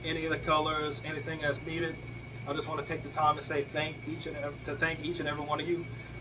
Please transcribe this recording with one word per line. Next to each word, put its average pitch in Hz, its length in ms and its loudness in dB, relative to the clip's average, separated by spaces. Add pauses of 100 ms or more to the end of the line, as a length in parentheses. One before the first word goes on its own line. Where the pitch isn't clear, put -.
any 160 200 0
of 160 80 2
the 147 60 2
colors, 156 680 4
anything 151 360 -4
that's 143 240 2
needed, 160 300 0 (540)
I 143 40 0
just 147 140 -2
wanna 147 160 -2
take 156 220 -2
the 143 60 -8
time 151 260 6
to 147 80 -4
say 147 180 2 (100)
thank 156 220 0 (140)
each 160 180 -4
and 151 120 -4
ev-, 143 260 -4
to 147 100 -2
thank 160 300 2
each 170 160 0
and 151 80 0
every 147 160 0
one 151 160 2
of 160 80 -2
you, 170 180 2 (340)